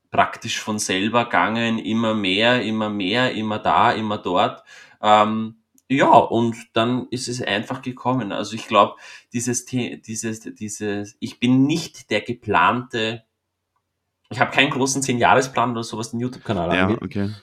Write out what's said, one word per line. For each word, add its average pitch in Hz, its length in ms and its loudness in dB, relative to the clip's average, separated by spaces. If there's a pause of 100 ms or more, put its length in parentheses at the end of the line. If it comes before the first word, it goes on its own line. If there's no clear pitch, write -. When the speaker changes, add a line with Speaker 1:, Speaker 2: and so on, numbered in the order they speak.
(120)
Speaker 1:
praktisch - 480 -2
von 107 200 -6
selber 107 460 0
gegangen, 110 540 0
immer 110 340 -2
mehr, 107 500 2
immer 107 260 -2
mehr, 104 440 -2
immer 107 260 -4
da, 101 320 2
immer 107 260 -2
dort. 98 460 -2 (380)
Ähm, 107 560 2 (300)
ja, 156 220 2
und 117 460 6 (180)
dann 120 360 0
ist 123 180 -8
es 123 140 -6
einfach 117 400 -4
gekommen. 123 500 -2
Also 107 240 -6
ich 113 120 -12
glaub, 104 300 4 (360)
dieses 120 340 -4
The-, - 340 -6
dieses, 110 400 -8
dieses, 104 800 -8
ich - 200 -10
bin 131 260 4
nicht 160 460 -4
der 104 100 0
geplante, 110 1000 -2 (1080)
ich 113 100 -6
hab 123 120 0
keinen 139 200 2
großen 135 320 0
zehn-Jahres-Plan 120 680 2
oder 117 120 -4
sowas, 110 280 -8
den 117 100 -6
YouTube-Kanal 98 540 -4
Speaker 2:
Ja, 92 120 2
Speaker 1:
angeht. 104 140 0
Speaker 2:
okay. 101 280 -4 (140)